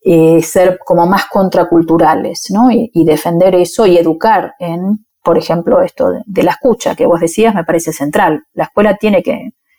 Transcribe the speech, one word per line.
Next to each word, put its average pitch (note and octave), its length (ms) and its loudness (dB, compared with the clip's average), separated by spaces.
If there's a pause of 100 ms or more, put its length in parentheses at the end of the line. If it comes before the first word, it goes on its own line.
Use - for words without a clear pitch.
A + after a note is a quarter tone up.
eh, E3 360 4
ser F3+ 440 0
como E3+ 220 2
más F#3 180 0
contraculturales, E3 1300 0
¿no? A#3 200 2
Y, - 220 0
y E3 100 2
defender E3+ 520 2
eso F3 300 0
y F3 120 4
educar E3+ 600 0
en, F3+ 460 -6 (180)
por E3 140 2
ejemplo, E3+ 440 0
esto F#3 300 -2
de, - 140 -6
de F#3+ 180 -4
la C4+ 80 0
escucha A3+ 440 -2
que - 100 -2
vos E3 160 0
decías G#3 340 0
me E3+ 80 -4
parece E3 300 -4
central. D#3 500 -2 (100)
La D#3+ 120 -4
escuela G#3 320 0
tiene G3+ 260 0
que D3+ 280 -8 (280)